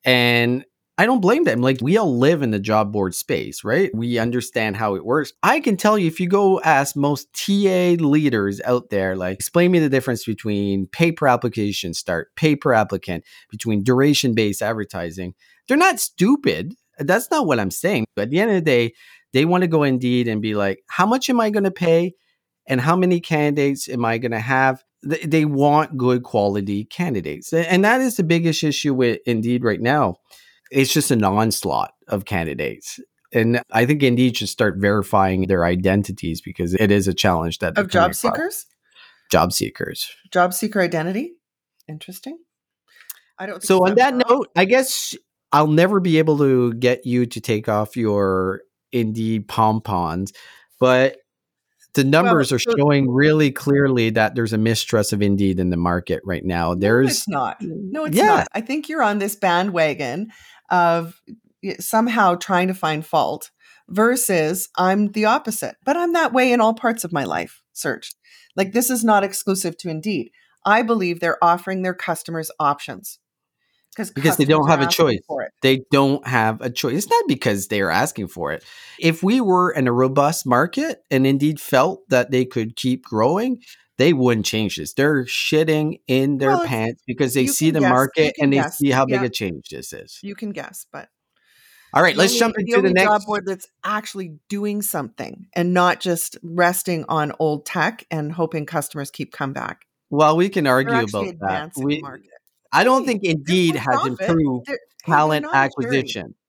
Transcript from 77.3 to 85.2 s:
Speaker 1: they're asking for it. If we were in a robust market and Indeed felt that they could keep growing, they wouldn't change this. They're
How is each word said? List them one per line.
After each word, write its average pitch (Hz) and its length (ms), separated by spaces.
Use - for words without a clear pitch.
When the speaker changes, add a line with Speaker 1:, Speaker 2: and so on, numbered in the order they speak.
Speaker 1:
they're 98 240
asking 101 380
for 76 220
it. - 120
If 165 220
we 214 180
were 180 320
in 135 160
a 120 60
robust 135 520
market 170 680
and 135 160
Indeed 143 340
felt - 480
that 123 220
they 127 140
could 113 300
keep 127 300
growing, 185 560
they 135 140
wouldn't 123 340
change 110 300
this. 76 180
They're 139 320